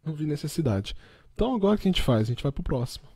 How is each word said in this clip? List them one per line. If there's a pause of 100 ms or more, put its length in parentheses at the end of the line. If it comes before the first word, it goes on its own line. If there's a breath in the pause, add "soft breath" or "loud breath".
não
vi
necessidade. (380 soft breath)
Então
agora
o
que
a
gente
faz?
A
gente
vai
pro
próximo.